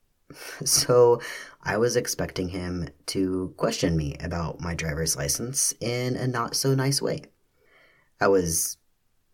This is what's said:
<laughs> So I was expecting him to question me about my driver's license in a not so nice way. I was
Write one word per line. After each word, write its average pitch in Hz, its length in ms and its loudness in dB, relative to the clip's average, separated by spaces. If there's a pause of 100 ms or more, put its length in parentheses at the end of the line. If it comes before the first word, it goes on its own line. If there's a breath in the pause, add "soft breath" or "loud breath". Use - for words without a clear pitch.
(300)
<laughs> - 340 -12
So 120 560 6 (420 loud breath)
I 101 160 0
was 117 180 4
expecting 90 540 -2
him 90 380 -4 (180)
to 92 500 -2
question 95 400 0
me 71 240 -2
about 85 400 -4
my 85 140 -4
driver's 80 420 -2
license - 640 -2
in 123 360 -2
a 131 100 -2
not 120 280 -2
so 135 200 2
nice 135 260 2
way. - 240 -4 (960 soft breath)
I 101 80 4
was 87 500 2 (560)